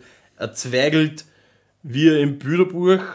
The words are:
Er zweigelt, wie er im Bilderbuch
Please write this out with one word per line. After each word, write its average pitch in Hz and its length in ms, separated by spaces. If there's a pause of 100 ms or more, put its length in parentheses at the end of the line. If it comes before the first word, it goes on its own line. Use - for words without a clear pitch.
(380)
Er - 160
zweigelt, 151 720 (580)
wie 143 240
er 156 140
im 139 180
Bilderbuch 180 640 (140)